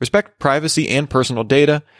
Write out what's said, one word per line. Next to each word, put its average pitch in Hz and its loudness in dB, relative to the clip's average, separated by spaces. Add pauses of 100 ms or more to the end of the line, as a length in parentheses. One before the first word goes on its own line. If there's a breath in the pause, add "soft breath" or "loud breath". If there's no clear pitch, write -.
respect - -4
privacy 151 -2
and 143 -2
personal 123 -2
data, 147 2 (160 soft breath)